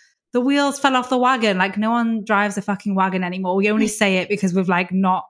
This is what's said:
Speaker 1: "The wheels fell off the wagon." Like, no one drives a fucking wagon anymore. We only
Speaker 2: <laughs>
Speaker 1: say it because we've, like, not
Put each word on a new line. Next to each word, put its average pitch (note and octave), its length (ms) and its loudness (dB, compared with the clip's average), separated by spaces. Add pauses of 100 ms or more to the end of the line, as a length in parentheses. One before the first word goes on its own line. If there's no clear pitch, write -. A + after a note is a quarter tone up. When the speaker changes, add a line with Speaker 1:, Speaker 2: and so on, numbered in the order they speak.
(340)
Speaker 1:
"The B3 80 0
wheels C#4 380 0
fell C4+ 160 2
off B3+ 140 -2
the C4 80 2
wagon." B3 400 2
Like, F#3+ 220 0
no A3 100 0
one A3+ 360 -2
drives G3+ 320 0
a G3 40 -6
fucking G3 320 -4
wagon F#3 300 0
anymore. F#3 320 -2
We G3+ 160 2
only A3 160 2
Speaker 2:
<laughs> - 140 -4
Speaker 1:
say F#3+ 160 2
it F3+ 120 -4
because F#3+ 240 -2
we've, F#3 160 0
like, F3+ 220 0
not F#3 380 0